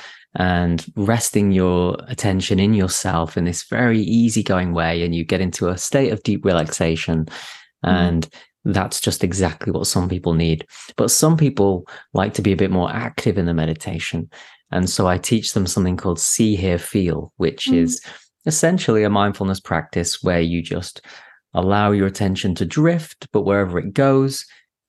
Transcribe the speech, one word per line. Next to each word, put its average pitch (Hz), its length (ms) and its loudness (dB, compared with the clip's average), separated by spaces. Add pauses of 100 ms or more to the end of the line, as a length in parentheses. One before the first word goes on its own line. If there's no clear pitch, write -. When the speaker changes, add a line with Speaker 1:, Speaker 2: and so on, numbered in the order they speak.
(360)
Speaker 1:
and 87 500 0 (100)
resting 104 560 0
your 90 460 2 (100)
attention 95 520 0
in 104 140 4
yourself 92 640 0
in 87 80 0
this 85 240 -4
very 117 320 2
easygoing 101 720 0
way, 85 300 0
and 85 120 0
you 85 80 -2
get 90 180 0
into 87 280 -2
a 92 80 -2
state 135 340 0
of 107 120 -4
deep 104 200 -2
relaxation, 82 800 0 (600)
Speaker 2:
Mm-hmm. 90 100 4
Speaker 1:
and 87 340 0 (340)
that's 95 380 -2
just - 220 -2
exactly 90 480 -2
what - 160 -2
some 90 200 0
people 90 280 0
need. 80 320 0 (280)
But 110 140 2
some 160 260 4
people 101 520 2 (260)
like 101 220 0
to 104 80 0
be 101 80 4
a 92 60 2
bit 95 140 2
more 90 200 0
active - 480 -4
in 87 80 0
the 85 80 0
meditation, 80 760 -4 (400)
and 92 200 0
so 95 180 0
I 90 100 2
teach - 360 -2
them 98 120 0
something 90 320 0
called 87 220 -4
See, 110 380 2
Hear, 90 200 0
Feel, 85 600 -2
which - 300 -2
Speaker 2:
Mm. - 100 2
Speaker 1:
is 85 240 0 (460)
essentially 156 560 2
a 104 60 2
mindfulness 101 500 0
practice - 640 -4
where 87 180 2
you 85 220 0
just - 380 -8 (520)
allow 101 380 2
your 98 160 2
attention 95 480 -2
to 98 100 -2
drift, 160 640 -2
but 104 120 0
wherever 180 340 0
it 98 160 -4
goes, 135 520 2 (440)